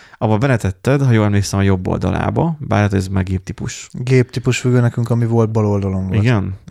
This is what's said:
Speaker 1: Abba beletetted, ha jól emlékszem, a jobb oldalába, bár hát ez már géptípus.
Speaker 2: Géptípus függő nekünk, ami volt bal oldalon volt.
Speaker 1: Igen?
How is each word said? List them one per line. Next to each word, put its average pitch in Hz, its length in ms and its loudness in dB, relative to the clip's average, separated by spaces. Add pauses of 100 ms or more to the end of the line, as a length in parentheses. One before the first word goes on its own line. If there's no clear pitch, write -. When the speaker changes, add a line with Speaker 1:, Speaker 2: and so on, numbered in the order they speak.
(200)
Speaker 1:
Abba 107 180 2
beletetted, 127 640 0
ha 131 100 2
jól 110 140 4
emlékszem, 101 340 0
a 98 40 2
jobb 95 240 0
oldalába, 107 720 -2
bár 113 220 0
hát 104 120 2
ez 95 140 0
már 95 160 -2
géptípus. - 680 -8
Speaker 2:
Géptípus 127 680 0
függő 123 200 2
nekünk, 120 300 0
ami 117 160 0
volt 113 260 2
bal 110 140 0
oldalon 98 420 -2
volt. 92 140 0
Speaker 1:
Igen? 101 320 0 (180)